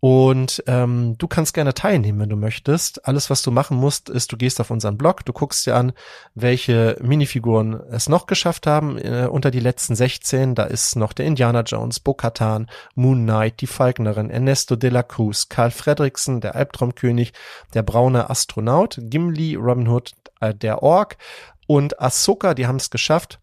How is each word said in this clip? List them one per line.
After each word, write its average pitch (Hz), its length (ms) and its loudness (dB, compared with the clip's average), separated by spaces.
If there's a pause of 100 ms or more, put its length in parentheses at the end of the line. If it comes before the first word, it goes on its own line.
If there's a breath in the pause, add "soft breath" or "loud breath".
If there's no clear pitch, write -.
Und, 131 640 4
ähm, 120 500 0
du 170 120 -6
kannst - 240 -2
gerne 143 200 2
teilnehmen, 110 460 2
wenn 104 80 0
du 104 80 -2
möchtest. 110 720 -2
Alles, 139 220 0
was 135 120 0
du 131 100 -2
machen 127 260 0
musst, 135 320 -2
ist, - 240 -4
du - 20 -8
gehst 127 240 -2
auf 117 100 -2
unseren 107 280 -2
Blog, 160 260 0
du - 80 -8
guckst - 340 -4
dir 117 120 2
an, 127 160 2 (420 loud breath)
welche 117 640 2
Minifiguren 117 800 0 (100)
es 117 200 -4
noch 165 160 2
geschafft - 420 -2
haben, 151 300 0
äh, 123 340 -2
unter 139 180 2
die 123 120 -2
letzten - 340 -2
sechzehn. 127 600 0
Da 113 80 0
ist - 340 -2
noch 107 160 -2
der 139 120 -4
Indiana 123 360 2
Jones, 113 400 -6
Bo-Katan, 113 680 -2 (260 loud breath)
Moon 127 280 4
Knight, 110 380 0
die 131 60 -6
Falknerin, 110 640 0
Ernesto 127 460 0
de 123 140 0
la 120 140 2
Cruz, - 440 -2
Karl 120 240 0
Fredricksen, 139 720 -2
der - 140 -6
Albtraumkönig, 123 760 0 (420 loud breath)
der 113 100 0
braune 120 460 2
Astronaut, 123 720 -2
Gimli, 156 520 -2
Robin 120 320 0
Hood, 120 240 0 (300)
äh, 107 120 -2
der 110 300 -4
Ork 180 320 4 (500 loud breath)
und 143 360 2
Ahsoka, 180 540 0
die 127 120 -2
haben's 127 220 -4
geschafft. - 540 -2